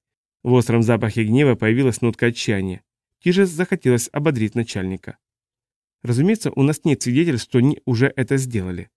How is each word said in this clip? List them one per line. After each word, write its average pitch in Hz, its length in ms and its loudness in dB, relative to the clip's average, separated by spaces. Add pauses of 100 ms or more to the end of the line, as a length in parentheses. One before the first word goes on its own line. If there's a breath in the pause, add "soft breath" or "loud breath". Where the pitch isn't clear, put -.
(440)
В 120 120 0
остром 117 280 4
запахе 113 400 0
гнева 123 320 4
появилась 117 460 0
нотка 120 260 -2
отчаяния. 98 560 -4 (400)
Тижес 185 280 2
захотелось 151 600 -2
ободрить 135 440 -2
начальника. 95 600 -6 (840)
"Разумеется, 147 480 0
у 139 140 0
нас 147 200 0
нет 147 180 0
свидетельств, 131 460 0
что 127 100 0
они 131 260 2
уже 127 320 0
это 135 200 -2
сделали. 98 600 -6